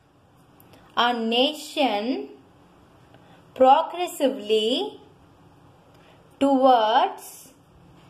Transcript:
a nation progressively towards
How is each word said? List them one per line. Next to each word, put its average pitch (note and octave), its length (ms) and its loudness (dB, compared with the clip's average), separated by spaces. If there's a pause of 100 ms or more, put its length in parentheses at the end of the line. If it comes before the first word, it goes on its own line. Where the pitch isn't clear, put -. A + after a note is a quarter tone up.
(960)
a A#3+ 200 0
nation A#3+ 1120 -4 (1300)
progressively C4 1500 0 (1400)
towards C4 1000 2 (720)